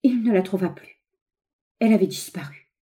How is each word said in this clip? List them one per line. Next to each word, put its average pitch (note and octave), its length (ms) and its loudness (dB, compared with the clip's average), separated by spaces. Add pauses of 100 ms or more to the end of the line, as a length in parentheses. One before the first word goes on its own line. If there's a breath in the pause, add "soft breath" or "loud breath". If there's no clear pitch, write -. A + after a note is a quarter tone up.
il B3 200 2
ne A3+ 100 0
la F#3 100 2
trouva F#3 260 -2
plus. - 340 -16 (760)
Elle A3+ 120 4
avait F#3+ 140 4
disparu. - 680 -14 (120)